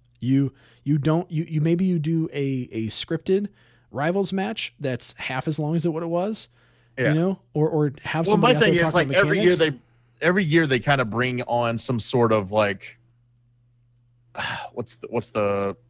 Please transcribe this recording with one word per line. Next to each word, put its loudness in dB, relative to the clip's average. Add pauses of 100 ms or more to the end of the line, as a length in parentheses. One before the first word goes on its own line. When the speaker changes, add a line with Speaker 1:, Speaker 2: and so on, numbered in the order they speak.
(200)
Speaker 1:
You, 0 (300)
you 2
don't, 0
you, -4
you, -2
maybe 2
you 0
do -2
a, -4
a -6
scripted -4 (420)
Rivals -2
match -6
that's -6
half -6
as -2
long -2
as 0
it, 0
what -4
it -6
was, -4 (480)
Speaker 2:
Yeah. 2
Speaker 1:
you 2
know, 0 (140)
or, 0
or 0 (100)
have -2
Speaker 2:
Well, 4
my 6
Speaker 1:
somebody 6
out 2
Speaker 2:
thing 4
Speaker 1:
there 2
Speaker 2:
is, 0
Speaker 1:
talking 2
Speaker 2:
like, 0
every 4
year 6
Speaker 1:
mechanics. 2 (400)
Speaker 2:
they, 0
every 2
year 4
they 2
kinda 2
bring -2
on 0
some -2
sort 2
of, 0
like, -2 (1400)
<sighs> -10
what's -10
the, -16
what's -6
the, -2 (140)